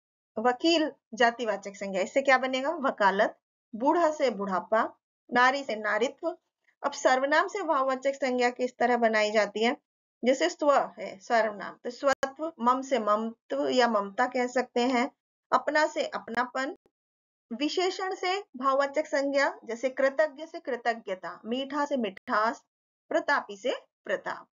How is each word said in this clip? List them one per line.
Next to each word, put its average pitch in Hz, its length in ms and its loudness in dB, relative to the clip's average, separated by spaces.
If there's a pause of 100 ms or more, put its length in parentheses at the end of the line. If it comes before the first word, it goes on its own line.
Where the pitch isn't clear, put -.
(380)
वकील 285 540 2 (220)
जातिवाचक 214 640 0
संज्ञा, 190 260 -4
इससे 233 200 0
क्या 269 160 4
बनेगा? 262 320 -2
वकालत। 240 720 0 (360)
बूढ़ा 311 360 2
से 302 180 0
बुढ़ापा, 202 680 -2 (360)
नारी 262 300 4
से 226 120 -4
नारीत्व। 220 640 -2 (460)
अब 285 80 -2
सर्वनाम 294 560 2
से 392 160 -6
भाववाचक 269 520 0
संज्ञा 247 340 0
किस 247 280 -4
तरह 240 200 2
बनाई 220 340 2
जाती 214 320 2
है? 247 140 2 (480)
जैसे 269 240 2
स्व 269 500 2
है 196 200 -10
सर्वनाम, 214 640 -2
तो 233 60 -8
स्वत्व, 277 720 -2
मम 247 220 2
से 262 180 0
ममत्व 226 680 -2
या 254 200 4
ममता 208 400 0
कह 254 200 -2
सकते 247 340 -2
हैं, 254 300 0 (420)
अपना 302 340 2
से 311 200 -4
अपनापन, 247 720 -6 (760)
विशेषण 370 640 -2
से 381 280 -2 (140)
भाववाचक 277 480 0
संज्ञा, 277 600 0
जैसे 233 240 -4
कृतज्ञ 277 560 0
से 339 140 -14
कृतज्ञता, 226 840 -6
मीठा 269 400 -4
से 294 120 -4
मिठास, 220 640 -2 (460)
प्रतापी 285 480 -2
से 240 160 -4 (320)
प्रताप। - 480 -6